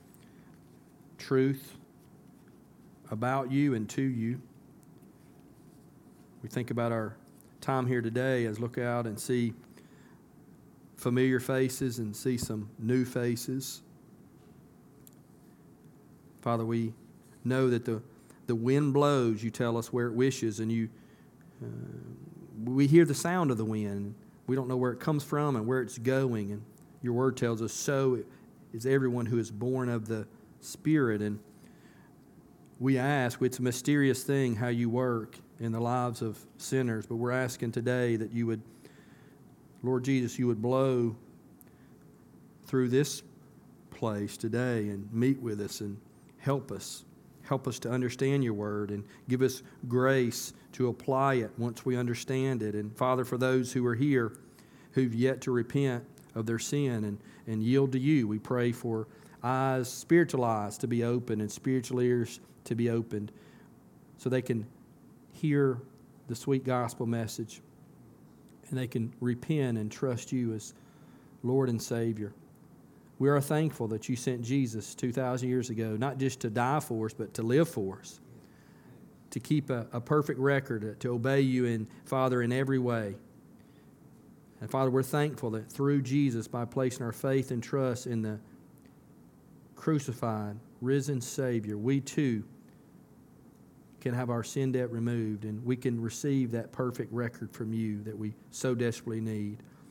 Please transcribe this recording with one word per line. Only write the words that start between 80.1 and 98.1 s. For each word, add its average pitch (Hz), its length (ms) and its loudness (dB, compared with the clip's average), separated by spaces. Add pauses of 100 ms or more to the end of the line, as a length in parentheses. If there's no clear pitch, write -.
record, 131 640 0
to 123 140 -2
obey 131 260 2
you, 127 240 4
in, 113 240 0 (160)
Father, 131 380 2
in 120 100 2
every 131 280 2
way. 113 360 -2 (1400)
And 104 100 -10
Father, 131 220 2
we're 131 100 4
thankful 135 500 -2
that 110 200 -6
through 139 300 2
Jesus, 123 480 0
by 120 160 -4
placing 123 400 -2
our 113 80 -4
faith 135 380 0
and 117 120 -2
trust 127 420 -2
in 117 160 -4
the 107 160 -4 (1400)
crucified, 113 800 -2 (240)
risen 135 400 0
Savior, 117 560 -2
we 135 240 2
too 131 420 0 (1600)
can 123 120 -2
have 123 160 0
our 117 140 0
sin 135 300 -2
debt 123 180 0
removed, 113 540 -2
and 107 200 -6
we 127 120 2
can 120 240 -2
receive 127 500 0
that 113 220 -4
perfect 120 400 -4
record 117 380 -6
from 110 200 -8
you 107 320 -2
that 107 140 -10